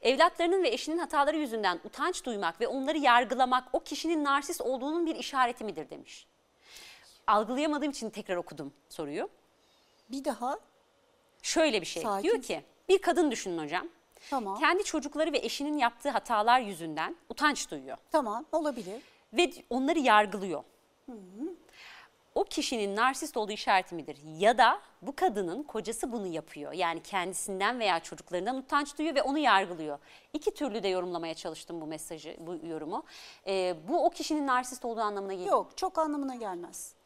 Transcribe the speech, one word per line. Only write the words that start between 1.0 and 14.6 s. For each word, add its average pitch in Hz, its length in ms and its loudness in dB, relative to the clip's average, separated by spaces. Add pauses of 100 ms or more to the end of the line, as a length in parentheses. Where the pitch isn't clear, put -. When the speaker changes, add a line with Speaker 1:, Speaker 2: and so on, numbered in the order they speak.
Speaker 1:
yüzünden 214 460 0
utanç 311 400 -4
duymak 202 360 -2
ve 233 80 0
onları 269 300 2
yargılamak 254 720 6
o 339 80 2
kişinin 311 440 -2
narsist 285 360 0
olduğunun 285 460 0
bir 320 100 -2
işareti 247 480 0
midir?" 156 260 -8
demiş. - 360 -18 (1000)
Algılayamadığım 277 640 2
için 226 200 -8
tekrar 196 260 -6
okudum 156 360 -8 (160)
soruyu. 170 400 -6 (800)
Speaker 2:
Bir 269 140 -8
daha. 262 340 -4 (840)
Speaker 1:
Şöyle 294 380 2
bir 160 60 -8
şey. - 160 -6
Speaker 2:
Sakin. 202 260 0
Speaker 1:
Diyor 453 140 2
ki, 160 200 -6 (260)
bir 381 100 8
kadın 320 320 4
düşünün 175 340 -4
hocam. 170 240 -4 (420)
Speaker 2:
Tamam. 214 280 -2
Speaker 1:
Kendi 339 260 4